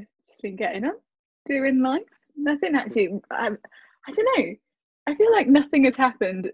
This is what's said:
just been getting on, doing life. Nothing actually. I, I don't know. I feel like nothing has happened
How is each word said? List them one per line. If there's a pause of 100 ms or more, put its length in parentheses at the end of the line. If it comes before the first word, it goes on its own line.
(280)
just
been
getting
on, (540)
doing
life. (340)
Nothing
actually. (220)
I,
I
don't
know. (520)
I
feel
like
nothing
has
happened